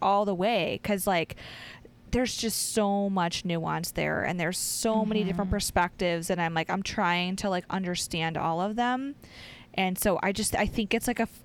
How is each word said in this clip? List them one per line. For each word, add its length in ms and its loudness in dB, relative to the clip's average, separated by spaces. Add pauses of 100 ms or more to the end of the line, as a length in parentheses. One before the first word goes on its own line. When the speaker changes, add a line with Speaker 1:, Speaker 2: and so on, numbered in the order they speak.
Speaker 1:
all 240 4
the 80 0
way," 480 0
'cause, 240 0
like, 300 2 (760)
there's 260 2
just 380 -2
so 360 2
much 360 0
nuance 460 -2
there, 300 0
and 160 0
there's 200 0
so 480 0
many 180 0
different 240 0
Speaker 2:
Mm-hmm. 80 0
Speaker 1:
perspectives, 720 0
and 120 2
I'm 120 0
like, 160 0
I'm 140 0
trying 540 0
to, 120 0
like, 200 0
understand 640 -2
all 240 0
of 160 0
them. 400 0 (600)
And 220 0
so 240 2
I 120 0
just, 200 -2
I 120 2
think 280 0
it's 140 0
like 140 0
a 20 4
f-, 220 -6